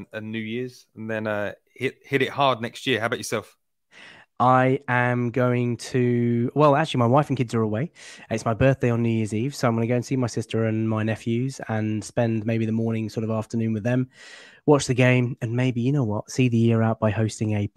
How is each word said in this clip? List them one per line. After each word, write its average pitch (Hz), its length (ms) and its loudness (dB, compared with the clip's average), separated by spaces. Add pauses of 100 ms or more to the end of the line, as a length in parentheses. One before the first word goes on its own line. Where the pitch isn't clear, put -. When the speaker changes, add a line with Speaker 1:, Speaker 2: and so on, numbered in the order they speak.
(120)
Speaker 1:
uh, 110 80 -10
New 110 180 -8
Year's, 120 560 -8
and 110 160 -12
then, 110 160 -4
uh, 104 260 -4 (220)
hit, - 300 -6
hit 135 180 0
it 113 80 -2
hard 131 300 0
next - 260 -8
year. 120 140 0
How 113 60 -2
about 117 120 -2
yourself? - 380 -8 (840)
Speaker 2:
I 127 480 4
am 123 420 0
going 123 460 0
to, 120 760 0
well, 143 200 6
actually, 151 240 0
my 120 80 4
wife 139 220 4
and 135 80 -2
kids 120 180 -2
are 117 80 2
away. 110 300 -2 (360)
It's 113 160 -4
my 117 100 0
birthday 131 360 2
on 117 120 0
New 117 60 2
Year's 113 240 0
Eve, 120 220 -4
so - 140 0
I'm 117 80 2
gonna 117 100 0
go 123 80 0
and 123 100 -2
see 135 120 -4
my 127 100 0
sister 113 380 -4
and 110 240 0
my 107 160 -2
nephews 117 640 -4
and 107 340 -2
spend 110 420 -2
maybe 113 220 -2
the 110 60 -2
morning, 113 360 -2
sort 113 140 -6
of 110 80 -4
afternoon 113 420 -2
with 104 120 -4
them, 127 240 0 (580)
watch 147 200 4
the 127 80 -2
game, 127 480 4
and 117 120 -4
maybe, 123 260 0
you 127 120 0
know 147 120 0
what, 104 260 -4
see 127 180 2
the 117 80 2
year 113 260 4
out 110 160 2
by 110 120 2
hosting 107 420 -2
a 104 240 -2